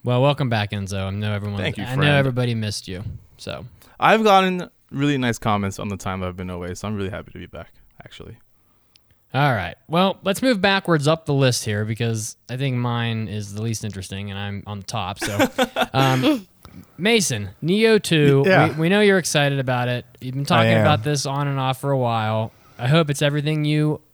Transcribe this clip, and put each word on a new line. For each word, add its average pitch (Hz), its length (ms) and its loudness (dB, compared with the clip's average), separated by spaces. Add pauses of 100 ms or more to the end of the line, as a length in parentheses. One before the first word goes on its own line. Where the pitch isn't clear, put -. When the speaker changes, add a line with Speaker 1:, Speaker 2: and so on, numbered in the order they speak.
Speaker 1:
Well, 123 200 2
welcome 139 260 2
back, 107 220 0
Enzo. 98 340 -4
I 95 60 -4
know 104 200 -4
everyone, 104 280 -4
Speaker 2:
Thank - 180 -4
you, 98 60 -6
Speaker 1:
I - 120 -6
know 139 60 0
Speaker 2:
friend. 147 160 4
Speaker 1:
everybody 127 380 0
missed 107 320 -6
you. 92 160 -10 (340)
So - 280 -12 (340)
Speaker 2:
I've 208 240 4
gotten 190 440 4 (220)
really 143 300 0
nice 120 180 0
comments 101 400 -2
on 104 120 -8
the 98 80 -6
time 95 260 -6
I've 90 120 -6
been 92 140 -10
away, 90 240 -8
so 101 140 -10
I'm 107 80 -6
really 95 160 -6
happy 82 220 -12
to - 40 -16
be 87 80 -14
back, - 260 -16 (320)
actually. - 340 -20 (960)
Speaker 1:
All 139 200 2
right. 90 220 -4 (120)
Well, 180 360 2
let's 190 180 -2
move 254 180 2
backwards 180 480 2
up 165 200 0
the 143 80 0
list 131 300 2
here 107 200 -2
because 113 500 -4 (140)
I 120 80 -8
think 131 200 -2
mine 117 500 -2
is 101 260 -8
the 107 80 -8
least 113 240 -4
interesting 98 460 -10
and 98 80 -10
I'm 101 260 -8
on 101 140 -10
the 92 60 -14
top. 101 340 -8
So, 107 280 -2 (240)
Speaker 2:
<laughs> - 220 -4
Speaker 1:
um, 135 540 2 (500)
Mason, 156 520 0 (120)
Neo 214 380 4
two, 143 460 4
Speaker 3:
Yeah. 180 280 6
Speaker 1:
we, - 80 -10
we 165 80 2
know 202 120 4
you're 196 180 6
excited 143 400 0
about 123 280 0
it. 123 160 -4 (160)
You've 127 140 -10
been 139 100 -4
Speaker 3:
I - 20 -4
Speaker 1:
talking 113 260 4
Speaker 3:
am. 113 100 4
Speaker 1:
about 110 220 4
this 147 240 -2
on 143 200 -2
and 139 120 -2
off 131 200 -2
for 139 120 -2
a 139 60 2
while. 113 540 0 (280)
I 120 80 -2
hope 151 240 4
it's 143 100 -2
everything 151 440 0
you 151 360 0 (120)